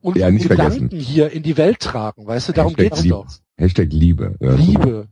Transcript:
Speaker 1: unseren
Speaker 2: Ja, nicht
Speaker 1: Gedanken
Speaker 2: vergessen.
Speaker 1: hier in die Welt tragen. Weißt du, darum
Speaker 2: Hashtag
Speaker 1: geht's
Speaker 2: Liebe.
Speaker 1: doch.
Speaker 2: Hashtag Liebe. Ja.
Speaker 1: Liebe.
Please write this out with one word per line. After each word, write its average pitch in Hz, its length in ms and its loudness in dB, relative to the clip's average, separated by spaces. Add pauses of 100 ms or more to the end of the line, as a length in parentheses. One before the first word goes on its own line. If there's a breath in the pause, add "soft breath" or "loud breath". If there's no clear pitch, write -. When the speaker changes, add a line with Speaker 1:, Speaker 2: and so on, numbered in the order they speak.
Speaker 1:
unseren 185 200 -2
Speaker 2:
Ja, 90 100 4
nicht 107 180 2
Speaker 1:
Gedanken 165 400 0
Speaker 2:
vergessen. 175 100 -10
Speaker 1:
hier 151 320 0
in 160 120 -10
die 156 140 -2
Welt 175 220 2
tragen. 107 480 -8
Weißt 120 220 -6
du, 165 40 -4
darum 160 220 0
Speaker 2:
Hashtag 98 140 0
Speaker 1:
geht's 82 140 -2
Speaker 2:
Liebe. 85 120 4
Speaker 1:
doch. - 120 -12 (300)
Speaker 2:
Hashtag 87 340 0
Liebe. 82 480 0
Ja. - 160 2
Speaker 1:
Liebe. 139 560 2